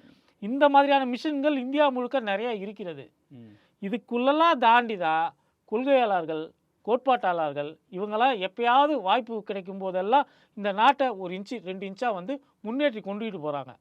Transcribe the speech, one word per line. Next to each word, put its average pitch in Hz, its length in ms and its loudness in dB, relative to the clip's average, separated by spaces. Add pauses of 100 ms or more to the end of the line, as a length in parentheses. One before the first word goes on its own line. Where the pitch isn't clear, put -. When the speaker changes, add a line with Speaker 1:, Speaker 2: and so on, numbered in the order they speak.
(380)
Speaker 1:
இந்த 277 300 2
மாதிரியான 277 480 4
மிஷின்கள் 294 400 0
இந்தியா 269 320 2
முழுக்க 247 320 -2
நிறைய 220 340 -4
இருக்கிறது. 190 580 -10 (160)
Speaker 2:
ம். 117 580 -16
Speaker 1:
இதுக்குள்ளெல்லாம் 262 720 2
தாண்டி 233 380 4
தான் 160 380 -2 (300)
கொள்கையாளர்கள், 202 880 0 (340)
கோட்பாட்டாளர்கள் 175 920 0 (120)
இவங்கெல்லாம் 208 560 -2
எப்பயாவது 247 540 2
வாய்ப்பு 220 420 -2
கிடைக்கும் 196 360 -10
போதெல்லாம் 190 500 0 (260)
இந்த 202 180 -4
நாட்டை 262 360 4
ஒரு 190 260 -8
இன்ச்சு, 202 300 -10
ரெண்டு 190 220 -10
இன்ச்சா 202 280 -4
வந்து 202 280 -8 (220)
முன்னேற்றி 240 360 -2
கொண்டுகிட்டு 202 440 -8
போறாங்க. 139 360 -6